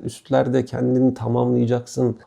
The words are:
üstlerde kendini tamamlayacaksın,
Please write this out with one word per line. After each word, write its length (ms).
üstlerde 600
kendini 500
tamamlayacaksın, 1000